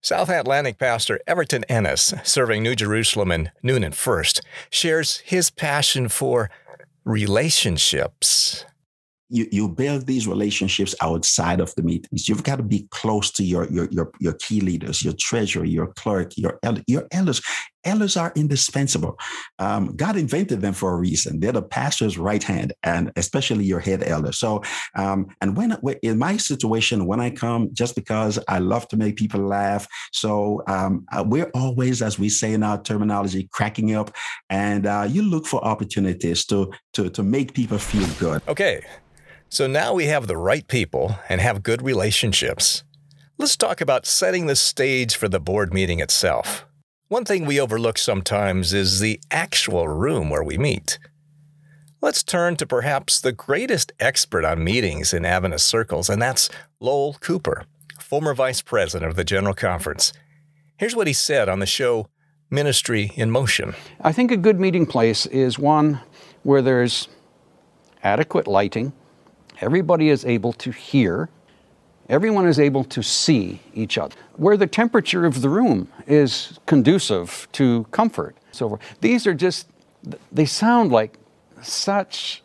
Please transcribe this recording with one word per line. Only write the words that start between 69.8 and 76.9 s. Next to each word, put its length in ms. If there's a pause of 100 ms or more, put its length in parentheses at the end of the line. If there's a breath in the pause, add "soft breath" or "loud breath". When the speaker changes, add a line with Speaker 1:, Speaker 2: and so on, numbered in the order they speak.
Speaker 3:
is 160
able 300
to 160
hear, 580 (800 soft breath)
everyone 380
is 120
able 240
to 200
see 580 (140)
each 240
other, 160 (220 loud breath)
where 200
the 100
temperature 600
of 160
the 80
room 360 (200)
is 580
conducive 880